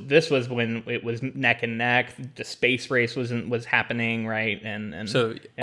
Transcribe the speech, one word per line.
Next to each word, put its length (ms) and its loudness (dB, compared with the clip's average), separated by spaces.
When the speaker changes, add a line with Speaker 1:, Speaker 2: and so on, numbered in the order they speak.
Speaker 1:
this 280 6
was 180 4
when 380 0
it 160 -2
was 200 -4
neck 400 2
and 160 -2
neck. 360 2
The 80 -8
space 460 -4
race 260 2
was, 160 -2
was 320 -2
happening, 640 0
right? 360 -2
And, 320 -8
and 140 -8
Speaker 2:
So 220 2
Speaker 1:
and 100 -10